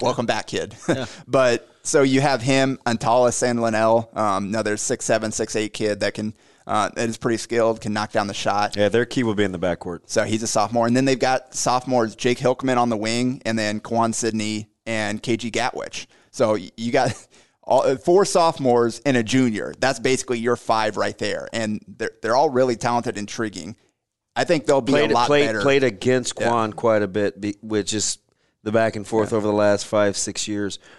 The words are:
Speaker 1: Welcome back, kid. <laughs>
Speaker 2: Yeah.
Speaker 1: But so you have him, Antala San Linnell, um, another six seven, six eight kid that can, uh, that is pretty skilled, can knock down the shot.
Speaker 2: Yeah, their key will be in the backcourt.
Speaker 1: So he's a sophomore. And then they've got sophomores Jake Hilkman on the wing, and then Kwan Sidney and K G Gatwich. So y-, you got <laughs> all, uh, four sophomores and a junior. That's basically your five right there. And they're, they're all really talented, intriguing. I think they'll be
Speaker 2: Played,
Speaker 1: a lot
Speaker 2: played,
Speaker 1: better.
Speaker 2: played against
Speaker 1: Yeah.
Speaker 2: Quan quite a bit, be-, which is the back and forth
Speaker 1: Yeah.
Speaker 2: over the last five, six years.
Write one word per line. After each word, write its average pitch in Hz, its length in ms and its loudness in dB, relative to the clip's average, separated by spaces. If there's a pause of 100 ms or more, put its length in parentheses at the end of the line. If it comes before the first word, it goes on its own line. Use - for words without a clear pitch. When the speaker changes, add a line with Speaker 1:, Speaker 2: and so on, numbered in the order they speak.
Speaker 1:
Welcome 123 240 0
back, 110 220 -4
kid. 95 340 -6
<laughs> - 40 -18
Speaker 2:
Yeah. 131 200 -2 (200)
Speaker 1:
But 123 400 2 (160)
so 147 200 2
you 135 180 4
have 135 220 2
him, 135 420 2
Antala 120 480 2
San 123 240 0
Linnell, 113 560 2
um, 101 360 -2
another 107 280 -2
six - 300 -4
seven, 110 260 0
six - 240 -4
eight 107 160 -4
kid 104 280 -4
that 101 120 -2
can, 107 220 -6 (320)
uh, 107 280 0
that 113 140 -2
is 113 80 -6
pretty 120 220 -2
skilled, 113 420 0
can 104 140 -6
knock 107 180 -4
down 104 140 0
the 98 80 -6
shot. 104 420 -2
Speaker 2:
Yeah, 104 140 4
their 117 160 2
key 131 160 -2
will 110 120 0
be 104 100 2
in 95 80 -2
the 90 60 -6
backcourt. 87 460 -4
Speaker 1:
So 110 200 0
he's 110 180 -2
a 113 40 -4
sophomore. 113 400 0
And 120 80 2
then 135 120 2
they've 135 120 2
got 131 360 -2
sophomores 123 600 0
Jake 123 240 0
Hilkman 127 380 0
on 120 140 2
the 110 80 -2
wing, 120 480 -2
and 110 120 -2
then 107 220 -2
Kwan 117 320 0
Sidney 107 560 -4 (160)
and 107 380 -4
K 117 160 -2
G 120 120 -8
Gatwich. - 540 -4 (280)
So 113 200 2
y-, 98 240 -4
you 117 160 -6
got 131 220 2 (300)
<laughs> - 180 -20
all, 127 220 2
uh, 135 120 2
four 175 300 4
sophomores 127 800 2
and 135 100 2
a 120 60 2
junior. 110 580 0
That's 131 200 0
basically 127 380 0
your 117 180 0
five 110 420 -2
right 104 180 -2
there. 87 380 -6
And 107 340 -4
they're, 107 220 -8 (100)
they're 110 160 0
all 151 140 4
really 127 260 2
talented, 120 400 -2
intriguing. 101 600 -8 (580)
I 127 100 0
think 160 200 2
they'll 139 160 4
be 123 120 0
Speaker 2:
Played, 147 180 4
Speaker 1:
a - 40 2
lot 120 120 4
Speaker 2:
played, 143 180 4
Speaker 1:
better. 110 160 0
Speaker 2:
played 139 240 4
against 123 560 0
Speaker 1:
Yeah. 113 80 0
Speaker 2:
Quan 113 240 0
quite 107 300 2
a 104 40 0
bit, 98 320 -2
be-, 104 220 -6
which 107 320 -2
is 104 240 -2 (460)
the 107 100 -6
back 113 240 2
and 101 100 -10
forth 110 240 0
Speaker 1:
Yeah. 117 60 0
Speaker 2:
over 104 100 0
the 107 60 2
last 104 320 2
five, 104 320 0
six - 320 -6
years. 101 300 -6 (200)